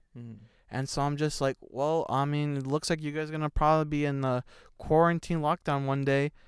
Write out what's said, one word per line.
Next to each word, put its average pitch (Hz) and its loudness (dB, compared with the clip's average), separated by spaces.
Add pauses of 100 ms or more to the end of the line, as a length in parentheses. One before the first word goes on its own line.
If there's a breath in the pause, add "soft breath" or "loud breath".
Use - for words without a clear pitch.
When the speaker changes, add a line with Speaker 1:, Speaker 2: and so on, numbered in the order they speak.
(160)
Speaker 1:
Mm. 117 -14 (340 soft breath)
Speaker 2:
And 135 -4
so - -4
I'm 143 0
just 151 -2
like, 135 0
"Well, 151 -2
I 135 2
mean, 147 -2
it 135 -6
looks 147 -2
like 160 -2
you 151 -6
guys 151 -6
are - -12
gonna 156 -2
probably 156 4
be 147 0
in 139 -2
the 127 0 (320 soft breath)
quarantine 165 2
lockdown 147 0
one 135 0
day." 139 2 (180 soft breath)